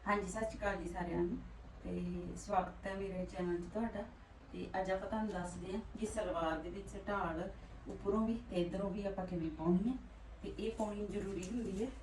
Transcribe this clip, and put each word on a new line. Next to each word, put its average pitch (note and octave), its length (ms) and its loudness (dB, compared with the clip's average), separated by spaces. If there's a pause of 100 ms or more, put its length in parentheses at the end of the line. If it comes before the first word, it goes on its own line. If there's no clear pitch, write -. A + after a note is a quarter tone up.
ਹਾਂਜੀ, G3+ 240 4
ਸਤਿ A3 180 0
ਸ਼੍ਰੀ - 120 -2
ਅਕਾਲ G3+ 180 2
ਜੀ F3 140 -2
ਸਾਰਿਆਂ F3 280 0
ਨੂੰ F3+ 200 4 (460)
ਤੇ F3 540 -2
ਸਵਾਗਤ F#3 500 0
ਹੈ G3 60 0
ਮੇਰੇ F#3+ 380 -2
ਚੈਨਲ F3+ 260 2
'ਚ F3 160 -2
ਤੁਹਾਡਾ। A3 280 0 (500)
ਤੇ F3 140 -4 (140)
ਅੱਜ F#3 120 2
ਆਪਾਂ F#3+ 180 2
ਤੁਹਾਨੂੰ G#3+ 240 2
ਦੱਸਦੇ F3+ 400 -2
ਹਾਂ A3 60 0 (200)
ਕਿ A3 60 2
ਸਲਵਾਰ G#3+ 540 2
ਦੇ F3 100 -4
ਵਿੱਚ G3 260 -6 (120)
ਢਾਲ F3+ 340 2 (480)
ਉੱਪਰੋਂ G3+ 380 4
ਵੀ A3+ 100 2 (120)
ਤੇ F3+ 120 4
ਇੱਧਰੋਂ F#3+ 280 2
ਵੀ G3+ 160 0
ਆਪਾਂ F#3+ 200 0
ਕਿਵੇਂ E3 320 0
ਪਾਉਣੀ F3+ 320 6
ਹੈ C4 40 2 (500)
ਤੇ G3+ 160 -6
ਇਹ A3 120 2
ਪਾਉਣੀ G#3 360 0
ਜ਼ਰੂਰੀ F#3 360 -2
ਹੁੰਦੀ G3+ 400 0
ਹੈ। C4 40 0 (160)